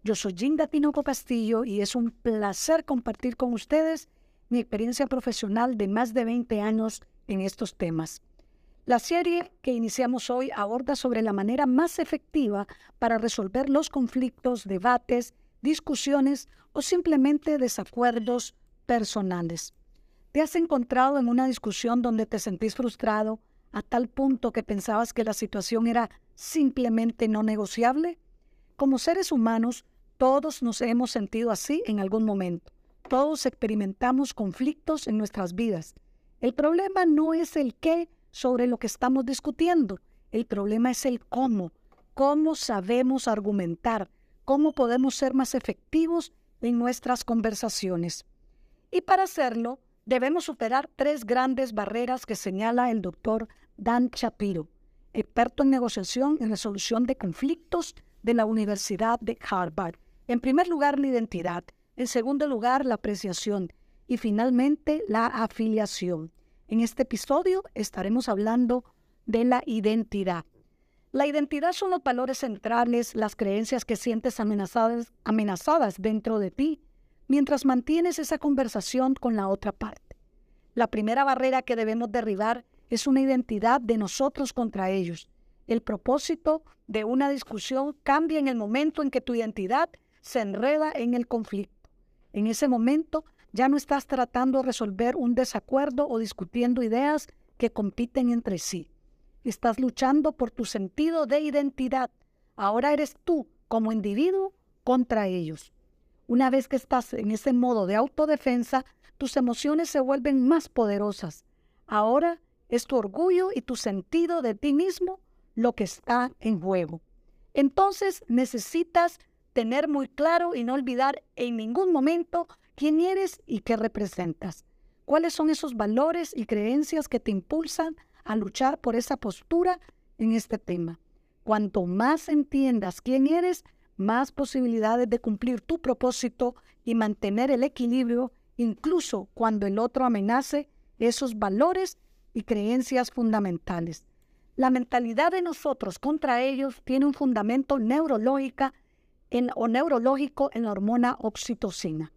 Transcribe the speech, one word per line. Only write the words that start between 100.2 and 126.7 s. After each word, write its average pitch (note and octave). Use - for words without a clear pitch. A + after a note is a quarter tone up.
por A#3
tu -
sentido D4+
de C#4+
identidad. C4+
Ahora A3+
eres D4
tú, D#4+
como A3+
individuo, D4
contra A#3+
ellos. E3+
Una B3+
vez C4
que C4+
estás B3
en G#3+
ese A3
modo B3
de G3
autodefensa, C4
tus -
emociones C#4+
se C#4+
vuelven C4
más D#4
poderosas. G3+
Ahora C4
es A#3+
tu -
orgullo F4
y B3+
tu A#3+
sentido D#4+
de A#3
ti C#4+
mismo F4+
lo A#3
que G#3+
está B3
en A3
juego. E3+
Entonces F#4+
necesitas D#4+
tener B3+
muy C#4
claro E4+
y A#3+
no A#3
olvidar C4
en A#3+
ningún B3
momento E4+
quién D4+
eres F#4+
y A3
qué A3+
representas. G3
¿Cuáles D#4+
son D#4
esos D4+
valores C4+
y A3+
creencias C4+